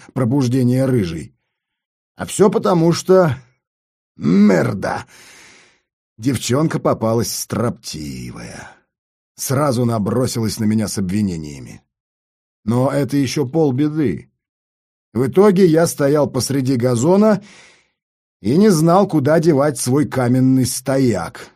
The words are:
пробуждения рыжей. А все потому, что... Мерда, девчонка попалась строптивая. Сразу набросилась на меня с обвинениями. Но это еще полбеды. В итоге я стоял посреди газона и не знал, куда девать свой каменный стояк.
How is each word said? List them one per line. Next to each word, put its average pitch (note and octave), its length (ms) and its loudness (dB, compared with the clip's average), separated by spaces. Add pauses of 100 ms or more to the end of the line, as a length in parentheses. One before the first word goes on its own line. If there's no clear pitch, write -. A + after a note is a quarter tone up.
(140)
пробуждения B2+ 720 0
рыжей. F2 480 -4 (800)
А - 120 -12
все G3+ 220 2
потому, F3+ 440 2
что... F3+ 440 2 (800)
Мерда, E3+ 880 0 (1120)
девчонка C#3 600 -2
попалась A#2 560 -2
строптивая. - 1400 -8 (640)
Сразу B2+ 500 -2
набросилась A#2 760 -2
на A2 40 -2
меня G#2+ 220 0
с - 100 -8
обвинениями. E2 840 -6 (840)
Но B2 260 0
это C#3+ 260 -2
еще C#3 300 -2
полбеды. D3 840 -2 (840)
В B2 140 0
итоге F#3+ 400 4
я D#3+ 200 4
стоял D3 440 0
посреди C3 460 -2
газона D#3 640 2 (960)
и A2+ 160 0
не G#3+ 140 6
знал, E3+ 380 4
куда D#3 320 2
девать D3 380 2
свой C3+ 280 0
каменный C3 600 2
стояк. A#2+ 880 -4